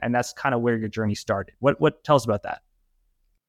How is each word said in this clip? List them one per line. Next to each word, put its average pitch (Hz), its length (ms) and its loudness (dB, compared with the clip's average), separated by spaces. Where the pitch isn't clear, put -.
and 120 120 0
that's 120 200 -2
kind 135 200 -2
of 120 60 0
where 120 160 2
your 110 120 -4
journey 104 260 -2
started. - 460 -4
What, 143 200 2
what, 156 240 0
tell 151 120 4
us 117 100 2
about 104 160 0
that. - 180 -10